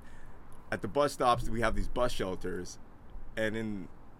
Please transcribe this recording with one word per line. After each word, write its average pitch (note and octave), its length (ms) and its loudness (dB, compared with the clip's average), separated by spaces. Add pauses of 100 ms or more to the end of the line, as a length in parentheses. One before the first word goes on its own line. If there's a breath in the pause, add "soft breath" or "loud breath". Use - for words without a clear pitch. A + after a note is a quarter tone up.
(720 loud breath)
At A2 120 -2
the A2+ 40 0
bus C#3+ 260 4
stops, A#2+ 360 4
we A2+ 120 2
have A2 140 4
these G#2 120 4
bus B2 240 4
shelters, F#2 680 -2 (600)
and A2 200 2
in, G#2 300 -4 (320)